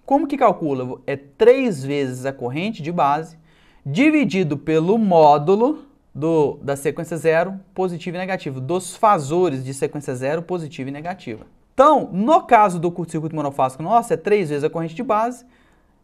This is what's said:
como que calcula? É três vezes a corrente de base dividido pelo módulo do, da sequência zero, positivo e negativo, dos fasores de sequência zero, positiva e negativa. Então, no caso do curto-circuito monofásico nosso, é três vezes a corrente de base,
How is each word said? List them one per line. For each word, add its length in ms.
como 220
que 100
calcula? 680
É 100
três 680
vezes 440
a 80
corrente 480
de 100
base 460
dividido 760
pelo 400
módulo 880
do, 480
da 140
sequência 400
zero, 420
positivo 440
e 40
negativo, 400
dos 340
fasores 680
de 80
sequência 420
zero, 280
positiva 480
e 20
negativa. 540
Então, 400
no 300
caso 360
do 120
curto-circuito 440
monofásico 480
nosso, 300
é 60
três 320
vezes 140
a 60
corrente 240
de 80
base, 440